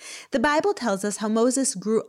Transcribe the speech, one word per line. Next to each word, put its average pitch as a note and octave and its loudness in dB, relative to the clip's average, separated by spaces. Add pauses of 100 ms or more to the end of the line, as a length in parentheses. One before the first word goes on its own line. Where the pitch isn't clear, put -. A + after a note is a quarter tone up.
(320)
The C4+ 2
Bible D4+ 2
tells G3 -2
us G#3 -4
how G#3+ -4
Moses A#3 2
grew G#3 0